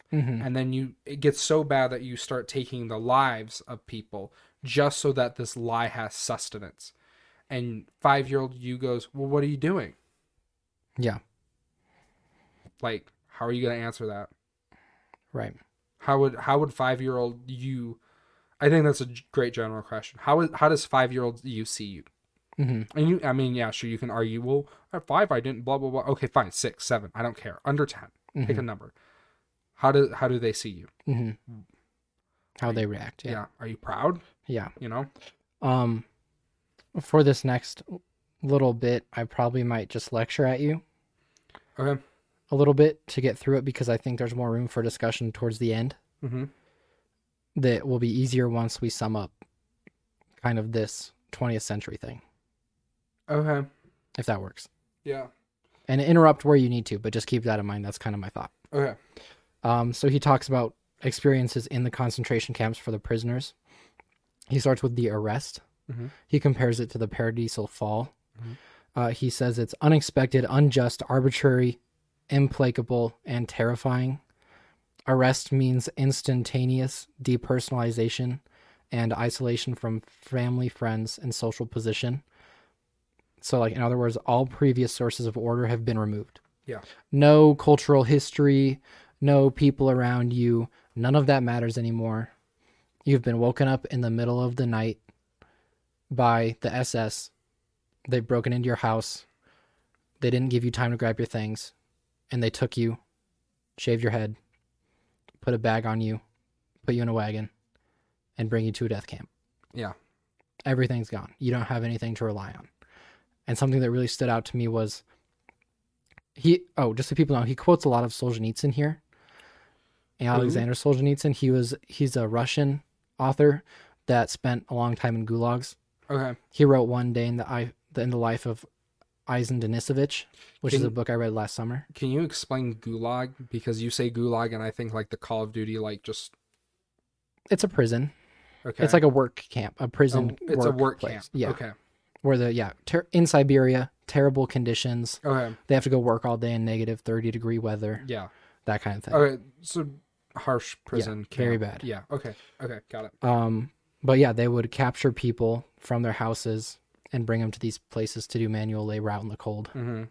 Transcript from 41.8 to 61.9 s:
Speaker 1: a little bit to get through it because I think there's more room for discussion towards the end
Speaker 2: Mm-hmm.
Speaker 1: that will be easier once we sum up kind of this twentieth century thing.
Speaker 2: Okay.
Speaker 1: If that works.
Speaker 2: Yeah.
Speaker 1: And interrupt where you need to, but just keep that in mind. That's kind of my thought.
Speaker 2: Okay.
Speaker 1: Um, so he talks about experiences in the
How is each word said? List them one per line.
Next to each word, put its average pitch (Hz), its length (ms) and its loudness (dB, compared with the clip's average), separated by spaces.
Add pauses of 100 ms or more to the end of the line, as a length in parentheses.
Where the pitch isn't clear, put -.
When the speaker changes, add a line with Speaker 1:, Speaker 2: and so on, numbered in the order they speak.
Speaker 1:
a 143 40 2
little 143 180 8
bit 151 340 6
to - 140 -6
get 127 160 2
through 135 200 2
it 127 60 -2
because 131 240 -4
I 117 80 2
think 123 220 -4
there's 120 180 -4
more 120 160 -2
room 120 160 -2
for 117 160 -4
discussion 113 480 -2
towards 113 280 -4
the 113 140 0
end 117 220 -2 (260)
Speaker 2:
Mm-hmm. 127 240 -6 (1120)
Speaker 1:
that 127 320 2
will 123 120 0
be 117 100 0
easier 123 400 2
once 117 320 -2
we 117 80 -2
sum 110 260 -4
up 101 160 -6 (1120)
kind 117 180 0
of 110 140 -4
this - 400 -4 (180)
twentieth 117 320 -4
century - 320 -8
thing. 120 260 -14 (1080)
Speaker 2:
Okay. 147 360 0 (520)
Speaker 1:
If 123 80 -6
that 104 160 -2
works. - 260 -16 (380)
Speaker 2:
Yeah. 135 220 -8 (600)
Speaker 1:
And 131 140 2
interrupt 160 420 8
where 143 140 8
you 127 100 6
need 120 200 -2
to, 104 120 -4
but 107 140 -4
just 113 140 -4
keep 117 160 0
that 110 160 0
in 101 60 -4
mind. 101 200 -6
That's 101 140 -8
kind 107 140 -4
of 101 60 -6
my 98 100 -8
thought. - 220 -12 (220)
Speaker 2:
Okay. 139 220 -2 (680)
Speaker 1:
Um, 120 300 2
so - 160 0
he 135 100 4
talks 139 280 4
about 123 260 0 (300)
experiences 131 640 0
in 123 160 -2
the 123 80 -2